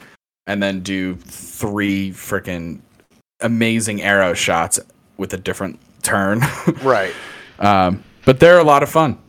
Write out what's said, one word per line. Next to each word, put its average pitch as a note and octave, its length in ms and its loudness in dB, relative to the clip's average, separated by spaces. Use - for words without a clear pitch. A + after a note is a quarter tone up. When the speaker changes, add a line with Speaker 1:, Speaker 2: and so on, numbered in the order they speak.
Speaker 1:
and G2+ 160 -4
then G2 160 -4
do F#2 380 -6
three G2+ 920 -6
frickin' F2 680 -10
amazing A2+ 600 -2
arrow G2 320 2
shots E2 460 -2
with F#2 160 -8
a F#2+ 40 -6
different F#2+ 400 -8
turn. G2+ 380 0
<laughs> - 200 -2
Speaker 2:
Right. G#2+ 320 0
Speaker 1:
Um, G2 460 2
but C3 160 4
they're E3+ 200 10
a E3+ 40 4
lot C#3+ 200 6
of C#3 60 -4
fun. D#3 280 0